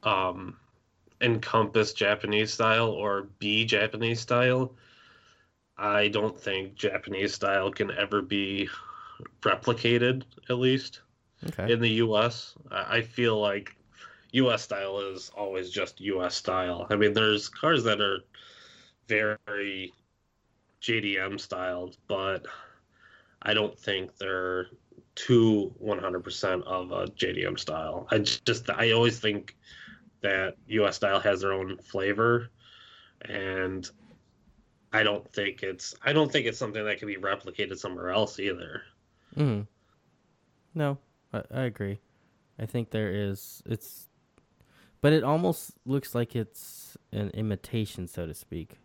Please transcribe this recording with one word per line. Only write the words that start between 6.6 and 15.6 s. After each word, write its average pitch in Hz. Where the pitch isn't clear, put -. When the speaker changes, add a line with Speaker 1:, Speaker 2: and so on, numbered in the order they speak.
Speaker 1:
Japanese 98
style 98
can 98
ever 101
be 98
replicated, 120
at 123
least 131
Speaker 2:
Okay. 104
Speaker 1:
in 117
the 117
U 113
S. 117
I, 95
I 117
feel 117
like 101
U 127
S 107
style 98
is 95
always 95